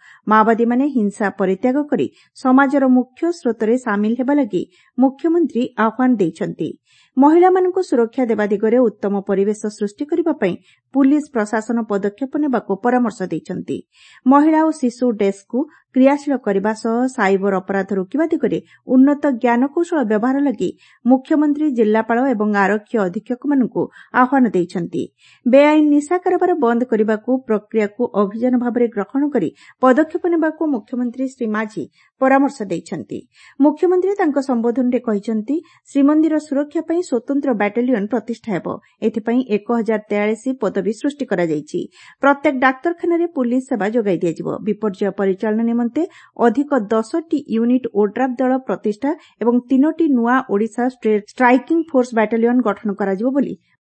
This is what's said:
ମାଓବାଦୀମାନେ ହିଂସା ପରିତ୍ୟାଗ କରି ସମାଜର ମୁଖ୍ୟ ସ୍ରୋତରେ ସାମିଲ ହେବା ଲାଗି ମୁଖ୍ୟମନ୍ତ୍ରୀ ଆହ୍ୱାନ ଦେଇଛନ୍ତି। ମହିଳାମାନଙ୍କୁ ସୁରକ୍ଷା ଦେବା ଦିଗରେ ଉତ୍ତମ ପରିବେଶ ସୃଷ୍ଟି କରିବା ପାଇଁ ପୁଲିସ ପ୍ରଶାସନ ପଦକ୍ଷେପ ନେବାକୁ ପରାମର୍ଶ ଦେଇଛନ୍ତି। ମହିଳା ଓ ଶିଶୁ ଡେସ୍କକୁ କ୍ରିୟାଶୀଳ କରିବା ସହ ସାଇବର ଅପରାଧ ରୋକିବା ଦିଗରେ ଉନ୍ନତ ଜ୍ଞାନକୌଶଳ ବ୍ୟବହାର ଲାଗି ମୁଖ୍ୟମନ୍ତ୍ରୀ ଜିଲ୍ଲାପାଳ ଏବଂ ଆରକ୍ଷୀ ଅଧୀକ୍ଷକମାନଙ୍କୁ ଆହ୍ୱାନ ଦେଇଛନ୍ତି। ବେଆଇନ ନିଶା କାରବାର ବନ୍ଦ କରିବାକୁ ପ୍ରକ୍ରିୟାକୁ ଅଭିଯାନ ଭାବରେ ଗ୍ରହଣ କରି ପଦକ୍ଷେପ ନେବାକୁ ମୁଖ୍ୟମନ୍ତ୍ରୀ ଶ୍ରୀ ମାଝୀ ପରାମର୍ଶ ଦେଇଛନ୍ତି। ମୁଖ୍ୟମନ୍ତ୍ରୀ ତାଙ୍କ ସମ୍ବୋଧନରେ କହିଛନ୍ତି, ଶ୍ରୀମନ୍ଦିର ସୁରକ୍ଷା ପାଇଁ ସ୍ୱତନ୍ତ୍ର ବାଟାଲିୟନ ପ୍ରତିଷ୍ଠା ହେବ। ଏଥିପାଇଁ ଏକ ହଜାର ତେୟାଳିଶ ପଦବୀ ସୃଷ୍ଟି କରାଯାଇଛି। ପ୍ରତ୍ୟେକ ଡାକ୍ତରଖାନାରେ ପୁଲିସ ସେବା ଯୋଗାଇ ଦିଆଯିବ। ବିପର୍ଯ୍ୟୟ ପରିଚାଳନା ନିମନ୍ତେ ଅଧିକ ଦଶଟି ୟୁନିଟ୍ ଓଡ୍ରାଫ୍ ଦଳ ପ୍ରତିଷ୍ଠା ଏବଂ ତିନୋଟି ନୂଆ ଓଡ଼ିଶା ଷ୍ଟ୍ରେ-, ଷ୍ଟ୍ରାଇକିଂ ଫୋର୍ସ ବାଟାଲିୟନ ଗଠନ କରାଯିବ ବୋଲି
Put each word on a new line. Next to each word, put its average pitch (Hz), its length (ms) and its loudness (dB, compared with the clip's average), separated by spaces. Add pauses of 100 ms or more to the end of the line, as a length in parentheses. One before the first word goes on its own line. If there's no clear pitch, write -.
(260)
ମାଓବାଦୀମାନେ 226 600 2
ହିଂସା 214 440 -2
ପରିତ୍ୟାଗ 196 460 -2 (100)
କରି 196 220 -2 (280)
ସମାଜର 269 520 2
ମୁଖ୍ୟ 254 420 0
ସ୍ରୋତରେ 226 480 -2
ସାମିଲ 214 360 -2
ହେବା 254 200 -2
ଲାଗି 226 280 0 (360)
ମୁଖ୍ୟମନ୍ତ୍ରୀ 269 640 0 (160)
ଆହ୍ୱାନ 226 380 0
ଦେଇଛନ୍ତି। 165 520 -4 (480)
ମହିଳାମାନଙ୍କୁ 359 680 4
ସୁରକ୍ଷା 240 420 0
ଦେବା 214 220 0
ଦିଗରେ 214 320 0
ଉତ୍ତମ 214 420 0
ପରିବେଶ 202 460 -2
ସୃଷ୍ଟି 208 380 -6
କରିବା 320 280 -2
ପାଇଁ 208 220 -2 (400)
ପୁଲିସ 277 360 2
ପ୍ରଶାସନ 220 540 -4
ପଦକ୍ଷେପ 202 520 -4
ନେବାକୁ 269 400 -2
ପରାମର୍ଶ 240 460 0
ଦେଇଛନ୍ତି। 175 540 -8 (500)
ମହିଳା 294 380 4
ଓ 320 60 2
ଶିଶୁ 254 400 -4
ଡେସ୍କକୁ 202 480 -4 (320)
କ୍ରିୟାଶୀଳ 285 460 2
କରିବା 208 380 -2
ସହ 226 220 -4 (100)
ସାଇବର 196 500 0
ଅପରାଧ 190 380 -4
ରୋକିବା 196 320 -2
ଦିଗରେ 247 320 -2 (280)
ଉନ୍ନତ 285 440 4
ଜ୍ଞାନକୌଶଳ 254 760 0
ବ୍ୟବହାର 220 360 0
ଲାଗି 233 300 -2 (340)
ମୁଖ୍ୟମନ୍ତ୍ରୀ 294 640 2
ଜିଲ୍ଲାପାଳ 226 560 2
ଏବଂ 214 300 0
ଆରକ୍ଷୀ 202 420 0
ଅଧୀକ୍ଷକମାନଙ୍କୁ 226 840 -2 (320)
ଆହ୍ୱାନ 254 360 4
ଦେଇଛନ୍ତି। 175 520 -4 (440)
ବେଆଇନ 294 440 6
ନିଶା 294 280 2
କାରବାର 359 360 0
ବନ୍ଦ 233 300 0
କରିବାକୁ 214 540 -2
ପ୍ରକ୍ରିୟାକୁ 214 640 -4 (120)
ଅଭିଯାନ 226 420 0
ଭାବରେ 240 320 0
ଗ୍ରହଣ 226 400 -4
କରି 226 200 -2 (320)
ପଦକ୍ଷେପ 285 460 2
ନେବାକୁ 320 400 -2
ମୁଖ୍ୟମନ୍ତ୍ରୀ 247 640 -6
ଶ୍ରୀ 254 180 -8
ମାଝୀ 214 380 -6 (360)
ପରାମର୍ଶ 269 420 2
ଦେଇଛନ୍ତି। 180 560 -8 (420)
ମୁଖ୍ୟମନ୍ତ୍ରୀ 359 540 2
ତାଙ୍କ 320 260 0
ସମ୍ବୋଧନରେ 247 580 -2
କହିଛନ୍ତି, 220 580 -4 (300)
ଶ୍ରୀମନ୍ଦିର 311 520 2
ସୁରକ୍ଷା 294 420 -4
ପାଇଁ 330 220 -2
ସ୍ୱତନ୍ତ୍ର 269 520 -2
ବାଟାଲିୟନ 208 520 0
ପ୍ରତିଷ୍ଠା 226 460 -6
ହେବ। 160 140 -4 (360)
ଏଥିପାଇଁ 226 460 -2
ଏକ 208 240 -2
ହଜାର 220 360 -2
ତେୟାଳିଶ 208 360 -2 (160)
ପଦବୀ 190 320 -2
ସୃଷ୍ଟି 285 320 -6
କରାଯାଇଛି। 170 560 -4 (400)
ପ୍ରତ୍ୟେକ 277 380 2
ଡାକ୍ତରଖାନାରେ 339 680 0
ପୁଲିସ 254 420 -2
ସେବା 202 200 -2
ଯୋଗାଇ 208 300 0
ଦିଆଯିବ। 170 300 -4 (140)
ବିପର୍ଯ୍ୟୟ 208 480 -4
ପରିଚାଳନା 208 520 -2
ନିମନ୍ତେ 233 400 -2 (340)
ଅଧିକ 240 340 0 (180)
ଦଶଟି 294 500 -2 (100)
ୟୁନିଟ୍ 233 460 0
ଓଡ୍ରାଫ୍ 240 420 -2
ଦଳ 254 220 0
ପ୍ରତିଷ୍ଠା 214 520 -4 (300)
ଏବଂ 233 200 0
ତିନୋଟି 294 480 0
ନୂଆ 240 280 2 (140)
ଓଡ଼ିଶା 220 380 -2
ଷ୍ଟ୍ରେ-, 214 400 -2
ଷ୍ଟ୍ରାଇକିଂ 254 560 2
ଫୋର୍ସ 254 300 0
ବାଟାଲିୟନ 226 460 2
ଗଠନ 208 320 -2
କରାଯିବ 190 380 -2
ବୋଲି 262 240 -2 (260)